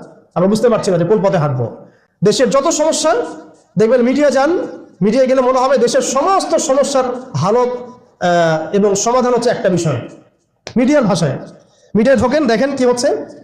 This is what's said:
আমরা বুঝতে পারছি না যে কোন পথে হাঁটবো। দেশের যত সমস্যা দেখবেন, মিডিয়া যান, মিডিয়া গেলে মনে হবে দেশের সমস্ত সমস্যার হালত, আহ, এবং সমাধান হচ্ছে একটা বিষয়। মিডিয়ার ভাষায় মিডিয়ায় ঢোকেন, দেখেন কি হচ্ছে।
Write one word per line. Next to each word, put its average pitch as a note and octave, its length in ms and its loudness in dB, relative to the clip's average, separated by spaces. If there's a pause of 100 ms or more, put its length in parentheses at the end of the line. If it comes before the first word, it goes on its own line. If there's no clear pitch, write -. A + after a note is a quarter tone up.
(360)
আমরা F3+ 140 2
বুঝতে A3 200 2
পারছি G#3 220 0
না F3 60 2
যে E3+ 80 0
কোন G3+ 180 2
পথে G3 140 2
হাঁটবো। B2+ 400 -2 (460)
দেশের G#3 260 2
যত C#4 180 0
সমস্যা D#4 480 0 (600)
দেখবেন, A3+ 240 2
মিডিয়া C#4 280 2
যান, C4+ 380 0 (340)
মিডিয়া A3+ 240 2
গেলে C4 160 2
মনে B3+ 180 0
হবে B3+ 180 2
দেশের A#3+ 240 2
সমস্ত E4 540 0
সমস্যার C4 480 0 (320)
হালত, A3+ 340 0
আহ, E3+ 1040 -2
এবং G3 220 2
সমাধান B3 380 0
হচ্ছে A#3+ 160 0
একটা F#3+ 200 -2
বিষয়। D3 400 -2 (680)
মিডিয়ার C4 260 2
ভাষায় E3 360 -2 (560)
মিডিয়ায় A#3 260 4
ঢোকেন, C4 260 0
দেখেন A#3+ 280 0
কি B3+ 100 0
হচ্ছে। C#4 400 0 (180)